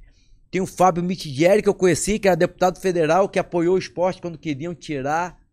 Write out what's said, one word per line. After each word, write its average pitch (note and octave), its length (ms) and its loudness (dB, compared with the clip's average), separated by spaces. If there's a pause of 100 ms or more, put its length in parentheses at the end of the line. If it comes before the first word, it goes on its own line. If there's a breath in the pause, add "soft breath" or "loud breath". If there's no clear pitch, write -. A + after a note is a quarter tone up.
(520)
tem F#3 100 -4
o F#3 40 -2
Fábio F3+ 380 2
Mitidieri, F3 580 2
que G3+ 80 2
eu F#3+ 60 0
conheci, F#3 420 0
que G3+ 100 0
era F3+ 80 4
deputado F3+ 440 0
federal, F3+ 500 2
que - 80 -4
apoiou E3+ 380 0
o - 20 0
esporte F3 420 -4
quando F3 160 -10
queriam D#3 380 -8
tirar D3+ 640 -6 (160)